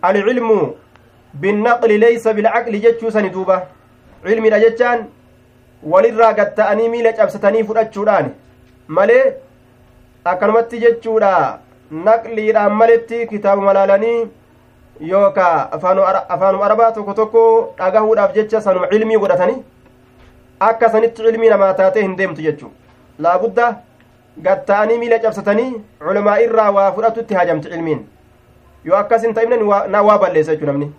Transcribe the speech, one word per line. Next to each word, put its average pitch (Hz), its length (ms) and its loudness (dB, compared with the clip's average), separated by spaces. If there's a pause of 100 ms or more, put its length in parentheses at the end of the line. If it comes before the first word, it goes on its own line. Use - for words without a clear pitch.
العلم 220 440 0 (840)
بالنقل 208 640 0
ليس 233 280 2
بالعقل 220 540 -2
jechuu 226 300 0
sani 208 180 -2
duuba. 185 380 -2 (580)
Ilmiidha 220 340 0
jechaan 226 460 0 (800)
walirraa 214 500 2
gatta'anii 208 560 0
miila 233 240 0
cabsatanii 208 500 0
fudhachuudhaani. 208 680 -2 (580)
Malee 226 460 2 (920)
akkanumatti 220 540 -2
jechuudha 220 800 0 (320)
naqliidhaan 214 840 0
maletti 233 540 0
kitaabuma 196 460 0
laalanii 208 540 0 (760)
yookaa 180 680 0
afaanu 185 320 0
ara-, 190 260 0
afaanuma 190 360 0
arabaa 220 260 2
tokko 202 220 -8
tokko 214 280 2 (360)
dhagahuudhaaf 202 580 0
jecha 214 260 -2
sanuma 185 300 -2
ilmii 220 260 0
godhatanii 185 460 0 (960)
akka 226 300 2
sanitti 220 340 0
ilmii 226 260 2
namaa 196 240 4
taatee 190 280 2
hin 190 160 -4
deemtu 180 240 -4
jechuudha. 147 340 -6 (440)
Laabudda 180 480 0 (680)
gatta'anii 202 600 0
miila 233 220 2
cabsatanii 214 520 -2 (280)
culamaa 202 400 0
irraa 220 320 2
waa 196 200 2
fudhatutti 226 420 -4
hajamti 175 360 -2
ilmiin. 160 360 -6 (800)
Yoo 175 120 0
akkas 208 260 0
hin 226 100 -2
ta'imne 226 240 0
ni 226 60 0
waa, 202 240 0
na 202 140 0
waa 208 180 4
balleessa 165 340 0
jechuudha 151 200 -4
namni. 143 260 -6